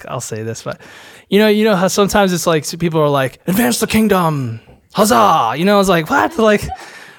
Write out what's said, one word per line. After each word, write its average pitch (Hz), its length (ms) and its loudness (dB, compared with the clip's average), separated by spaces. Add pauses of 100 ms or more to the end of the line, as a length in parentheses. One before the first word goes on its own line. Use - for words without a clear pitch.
I'll 131 120 -8
say 110 220 -10
this, 113 200 -10
but - 180 -10 (480)
you 190 100 2
know, 214 100 2
you 208 160 2
know 220 120 2
how 185 120 0
sometimes 202 440 0
it's 170 140 -4
like, 160 180 0
so - 120 -10
people 165 240 -2
are 147 80 2
like, 135 380 -2
"Advance 220 340 0
the 208 60 -2
kingdom, 160 720 0 (320)
huzzah!" 190 640 2
You 165 80 -2
know, 202 160 4
it's 190 80 2
like, 165 220 0
"What?" 285 280 0
Like, 214 240 2 (560)